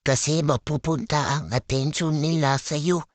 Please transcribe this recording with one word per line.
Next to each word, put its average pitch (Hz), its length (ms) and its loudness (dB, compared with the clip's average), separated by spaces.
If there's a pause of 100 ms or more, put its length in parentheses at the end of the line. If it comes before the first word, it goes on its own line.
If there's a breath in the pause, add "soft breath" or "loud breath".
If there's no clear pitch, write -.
kasi 143 400 2
mapupunta 147 960 0
ang 101 160 -6
atensyon 147 640 0
nila 147 400 2
sa'yo 156 480 -2 (100)